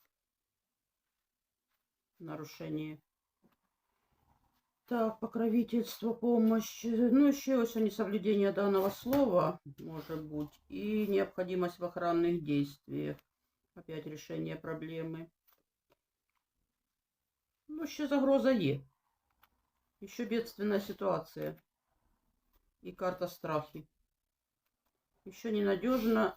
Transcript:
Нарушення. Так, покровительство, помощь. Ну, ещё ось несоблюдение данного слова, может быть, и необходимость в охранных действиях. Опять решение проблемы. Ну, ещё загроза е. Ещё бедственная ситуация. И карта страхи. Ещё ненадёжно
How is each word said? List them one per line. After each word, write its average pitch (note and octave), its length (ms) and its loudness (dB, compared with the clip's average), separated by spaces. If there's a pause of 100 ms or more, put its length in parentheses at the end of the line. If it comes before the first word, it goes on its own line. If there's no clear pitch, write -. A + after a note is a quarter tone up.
(2250)
Нарушення. D#3 800 -8 (1900)
Так, A3 280 0
покровительство, A3+ 920 0
помощь. A3+ 720 2
Ну, A#3+ 420 6
ещё C4+ 360 2
ось A3+ 140 -2
несоблюдение G3+ 760 2
данного G3 380 2
слова, F#3+ 680 2 (200)
может D#3 440 -8
быть, D3+ 280 -6 (180)
и G#3 380 -2
необходимость F#3 720 0
в F3 80 -6
охранных E3+ 580 2
действиях. C#3+ 720 -2 (580)
Опять D#3+ 320 -12
решение D#3+ 480 -8
проблемы. D#3+ 760 -8 (2500)
Ну, D#4 160 -8
ещё D4 220 -6
загроза C4+ 460 4
е. C#3+ 320 0 (1160)
Ещё G#3 260 -8
бедственная G#3 540 -2
ситуация. E3 800 -4 (1200)
И F3+ 100 -12
карта F3+ 360 -4
страхи. D#3 580 -6 (1400)
Ещё G#3 280 -8
ненадёжно A3 840 2